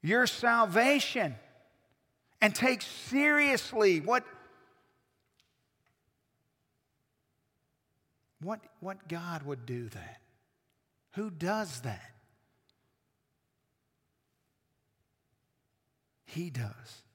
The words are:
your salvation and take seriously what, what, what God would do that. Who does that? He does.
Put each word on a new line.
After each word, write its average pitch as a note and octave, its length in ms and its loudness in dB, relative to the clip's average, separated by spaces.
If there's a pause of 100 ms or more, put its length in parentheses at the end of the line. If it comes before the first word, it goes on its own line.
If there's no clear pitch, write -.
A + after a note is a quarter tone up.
your A3+ 240 4
salvation A#3 1080 2 (1080)
and G#3+ 120 4
take B3 280 2
seriously C4 1160 2
what, A#3 240 2 (4000)
what, G#3+ 180 -8 (200)
what F#3+ 280 -12
God E3+ 360 -8
would C3+ 200 -8
do A#2+ 240 -8
that. F2+ 320 -16 (920)
Who G#3 180 -6
does F3 500 -4
that? A2+ 320 -10 (4000)
He E3+ 240 -8
does. - 520 -10 (120)